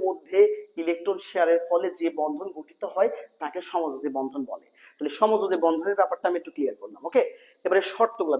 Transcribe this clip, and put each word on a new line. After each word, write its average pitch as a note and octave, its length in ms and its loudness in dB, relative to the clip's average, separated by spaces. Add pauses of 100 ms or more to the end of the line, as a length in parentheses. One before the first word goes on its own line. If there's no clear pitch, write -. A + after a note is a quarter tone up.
মধ্যে F#3 340 -2 (420)
ইলেকট্রন E3+ 360 -2 (120)
শেয়ারের E3+ 400 4
ফলে F3 180 2 (120)
যে E3 100 0 (120)
বন্ধন D#3 280 -4 (100)
গঠিত - 240 -16 (120)
হয় G3+ 160 4 (320)
তাকে F3+ 160 -8 (120)
সমযোজী D3 480 -4
বন্ধন C3+ 320 -4
বলে। - 160 -12 (280)
তাহলে - 240 -6
সমযোজী G3+ 460 2
বন্ধনের E3 360 0
ব্যাপারটা F3+ 280 0
আমি F3 120 0
একটু - 160 -18
ক্লিয়ার C3 240 -2
করলাম, - 280 -16
ওকে? A#3+ 140 2 (420)
এবারে F#3 180 4 (100)
শর্তগুলো E3 480 0